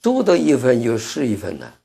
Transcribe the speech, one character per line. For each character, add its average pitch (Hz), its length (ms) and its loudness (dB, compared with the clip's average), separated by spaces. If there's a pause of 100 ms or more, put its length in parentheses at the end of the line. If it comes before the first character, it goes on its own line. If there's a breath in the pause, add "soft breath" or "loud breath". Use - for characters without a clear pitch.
做 254 220 0
到 180 140 4
一 156 180 2
分 123 280 2
就 113 160 0
是 135 280 -6
一 107 80 0
分 92 240 -10
呐 58 140 -18 (120)